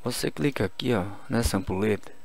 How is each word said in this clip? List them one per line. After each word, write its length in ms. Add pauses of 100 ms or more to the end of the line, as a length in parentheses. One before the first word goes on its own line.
Você 260
clica 360
aqui, 280
ó, 120 (240)
nessa 260
ampulheta 560 (140)